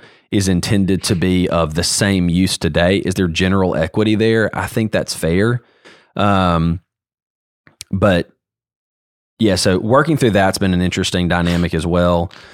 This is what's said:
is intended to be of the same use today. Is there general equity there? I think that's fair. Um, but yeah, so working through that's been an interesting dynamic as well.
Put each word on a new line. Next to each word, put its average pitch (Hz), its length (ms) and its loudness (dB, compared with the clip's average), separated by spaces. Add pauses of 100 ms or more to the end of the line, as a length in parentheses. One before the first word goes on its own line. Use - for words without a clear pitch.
(300)
is 101 180 0
intended 95 580 0
to 104 100 0
be 90 340 0
of 82 240 0
the 85 100 -2
same 95 460 0
use 92 280 0
today. 85 400 0
Is 92 180 -4
there 95 120 0
general 92 480 0
equity 107 380 -2
there? 110 420 0
I 101 120 -6
think 110 240 -4
that's - 240 -4
fair. 101 460 0 (540)
Um, 90 640 2 (1080)
but 92 400 0 (1080)
yeah, 104 160 2
so 92 240 0
working 143 380 2
through 127 140 2
that's 95 280 2
been 92 160 0
an 87 80 0
interesting 90 440 -2
dynamic 87 460 0
as 80 140 -2
well. 87 440 0 (220)